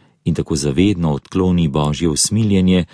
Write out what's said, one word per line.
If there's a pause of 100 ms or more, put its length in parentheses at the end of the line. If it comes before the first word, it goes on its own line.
(260)
in
tako
zavedno
odkloni
božje
usmiljenje,